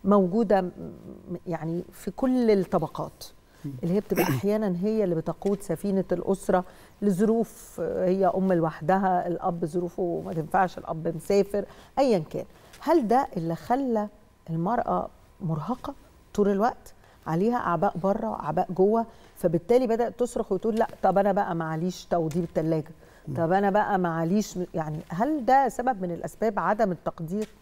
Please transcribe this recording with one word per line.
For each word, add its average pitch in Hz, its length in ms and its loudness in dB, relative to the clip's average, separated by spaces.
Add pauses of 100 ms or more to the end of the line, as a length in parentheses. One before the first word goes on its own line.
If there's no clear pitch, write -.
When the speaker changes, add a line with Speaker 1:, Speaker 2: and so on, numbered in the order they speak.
Speaker 1:
موجودة 196 580 4
م-، 185 40 -2
م-، - 680 -12 (120)
يعني 165 440 -6
في - 200 -10
كل 254 400 2
الطبقات، 165 720 -2 (420)
Speaker 2:
مم. 143 60 -6 (120)
Speaker 1:
اللي 170 100 0
هي 208 60 2
بتبقى 180 240 0
أحيانًا 196 580 0
هي 214 220 0
اللي 175 120 0
بتقود 196 460 -4
سفينة 190 500 -2
الأسرة 185 540 0 (360)
لظروف، 208 800 0
آه، 160 240 -2
هي 190 200 2
أم 190 260 2
لوحدها، 180 720 2
الأب 175 380 -2
ظروفه 175 600 -4
ما 180 80 -8
تنفعش، 170 440 0
الأب 165 380 -6
مسافر، 196 500 0 (340)
أيًا 240 200 4 (100)
كان. - 160 -8 (340)
هل 294 280 4
ده 254 200 4 (100)
اللي 165 180 -2
خلى 233 520 0 (420)
المرأة 180 600 -2 (320)
مرهقة 165 540 -4 (380)
طول 202 160 2
الوقت؟ 208 440 -2 (340)
عليها 190 300 0
أعباء 170 460 0
بره 208 260 0
وأعباء 160 420 -4
جوه، 208 340 2 (300)
فبالتالي 196 520 2
بدأت 226 320 0
تصرخ 240 320 -2
وتقول: 208 240 0
"لأ، 226 120 2 (160)
طب 190 140 4
أنا 196 140 4
بقى 185 240 0
معليش 165 500 -4
توضيب 170 380 0
التلاجة، 160 480 -2 (360)
Speaker 2:
مم. 139 80 -6
Speaker 1:
طب 165 160 2
أنا 196 180 4
بقى 202 300 2
معليش 170 580 0
م-"، 180 160 -4
يعني 156 260 -4 (100)
هل 247 360 -2
ده 262 240 4
سبب 247 320 -2
من 180 100 -4
الأسباب 202 480 -4
عدم 196 320 2
التقدير؟ 170 560 -6 (140)